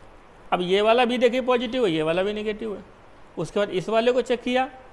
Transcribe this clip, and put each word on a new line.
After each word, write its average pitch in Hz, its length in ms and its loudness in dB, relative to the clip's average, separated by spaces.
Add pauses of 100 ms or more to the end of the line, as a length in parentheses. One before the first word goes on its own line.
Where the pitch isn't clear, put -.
(500)
अब 180 100 0
ये 185 200 2
वाला 226 240 4
भी 240 120 0
देखिए 247 260 2
positive 247 420 0
है, 190 60 2
ये 156 120 0
वाला 165 200 0
भी 208 100 -2
negative 214 420 -6
है। 202 80 -14 (540)
उसके 170 220 -4
बाद 202 120 0
इस 180 180 -4
वाले 226 220 2
को 254 100 2
check 240 200 -2
किया, 254 280 -2 (240)